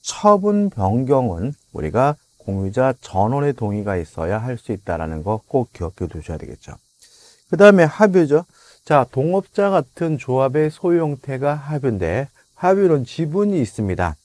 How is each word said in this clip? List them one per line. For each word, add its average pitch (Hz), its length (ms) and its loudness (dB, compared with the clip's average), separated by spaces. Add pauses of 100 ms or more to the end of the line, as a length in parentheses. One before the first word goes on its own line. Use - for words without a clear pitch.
처분 208 680 2
변경은 120 840 0 (180)
우리가 117 440 0 (220)
공유자 104 640 -2
전원의 131 520 -2
동의가 104 440 -4
있어야 85 420 -6
할 120 200 -6
수 - 140 -10
있다라는 80 500 -6
거 107 240 -4
꼭 127 260 -2
기억해 85 380 -8
두셔야 80 280 -12
되겠죠. - 360 -16 (760)
그 170 60 -4
다음에 196 280 8
합유죠. 170 600 2 (400)
자, 139 280 4
동업자 190 580 0
같은 160 480 -2
조합의 135 520 0
소유 170 300 0
형태가 143 540 -4
합유인데 131 760 -4 (260)
합유는 180 500 2
지분이 170 560 -2
있습니다. 90 640 -4